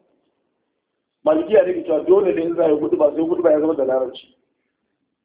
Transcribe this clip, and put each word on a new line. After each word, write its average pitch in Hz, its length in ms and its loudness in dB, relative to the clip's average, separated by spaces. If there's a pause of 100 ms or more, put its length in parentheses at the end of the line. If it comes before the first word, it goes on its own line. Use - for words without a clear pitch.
(1300)
Malikiya 175 400 2
ne 180 80 -2
ke 165 140 -6
cewa 151 180 -2
dole 185 280 4
ne 165 80 -4
in 170 140 -4
za 170 100 0
a 156 40 2
yi 147 100 2
huɗuba, 156 360 0
sai 160 60 -4
huɗuba 165 300 -2
ya 151 80 2
zama 156 160 -2
da 139 100 -4
Larabci. 131 500 -6 (880)